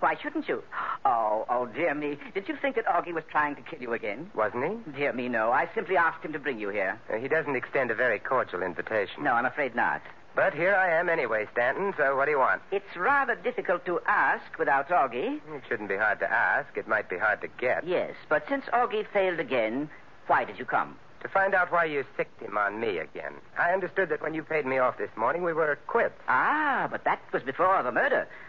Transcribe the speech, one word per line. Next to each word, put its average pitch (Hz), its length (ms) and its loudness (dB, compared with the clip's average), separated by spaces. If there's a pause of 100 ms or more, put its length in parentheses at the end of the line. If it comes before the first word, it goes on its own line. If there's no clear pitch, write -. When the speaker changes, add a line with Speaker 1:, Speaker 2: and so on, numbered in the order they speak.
Speaker 1:
Why 160 200 2
shouldn't 294 260 -6
you? 123 160 -2 (440)
Oh, 113 420 2
oh, 123 180 0
dear 143 280 0
me. 147 240 -4 (160)
Did 196 140 -4
you 302 120 -4
think 269 160 0
that 226 100 0
Augie 175 280 0
was 160 160 -4
trying 147 260 2
to - 60 -16
kill - 180 -12
you 117 140 -4
again? 113 400 -6
Speaker 2:
Wasn't 107 280 0
he? 190 300 -4
Speaker 1:
Dear 135 220 0
me, 123 140 -2
no. 117 220 2
I 151 240 2
simply 185 220 0
asked 165 280 2
him 160 100 -6
to 156 40 -6
bring 147 200 -4
you 104 100 -4
here. 98 320 -2 (100)
Speaker 2:
Uh, 107 60 0
he 127 120 -4
doesn't 147 280 0
extend 123 340 0
a 113 40 -2
very 113 240 2
cordial 104 440 -2
invitation. 92 600 -2
Speaker 1:
No, 135 100 2
I'm 120 140 4
afraid 127 280 -2
not. 85 280 0 (320)
Speaker 2:
But 156 200 4
here 180 200 2
I 185 260 4
am 180 80 0
anyway, 113 440 0
Stanton, 143 440 0
so 139 200 2
what 139 100 4
do 151 60 2
you 143 60 2
want? 107 220 4 (100)
Speaker 1:
It's - 260 -4
rather 247 400 2
difficult 190 500 -2
to 175 200 0
ask 190 520 2
without 143 320 4
Augie. 165 460 2 (180)
Speaker 2:
It 131 140 -10
shouldn't 104 200 -4
be 95 80 0
hard 104 220 2
to 95 120 0
ask. 113 460 0
It 98 120 -4
might 107 200 0
be 92 80 -4
hard 104 240 2
to 85 80 -8
get. 120 380 -2
Speaker 1:
Yes, 131 260 -2 (160)
but 151 220 2
since 277 140 -2 (100)
Augie 214 400 0
failed 185 260 2
again, 127 480 0 (380)
why 127 180 4
did 101 140 -8
you 127 80 -8
come? 73 300 0 (260)
Speaker 2:
To - 60 -8
find 196 260 4
out 180 160 4
why 170 140 4
you 147 200 0 (120)
sicked - 260 -4
him 104 160 -4
on 104 220 0
me 104 180 0
again. 78 360 -8 (220)
I 170 160 2
understood 185 360 2
that 151 140 -2
when 160 120 -4
you 160 80 -4
paid 151 240 0
me 131 120 2
off 127 200 2
this 101 180 -4
morning, 139 280 0
we 170 80 0
were 151 340 2
quits. - 400 0
Speaker 1:
Ah, 190 640 2
but 110 140 -6
that 180 160 0 (120)
was 185 120 -2
before 175 400 2
the 123 80 0
murder. 220 340 2 (220)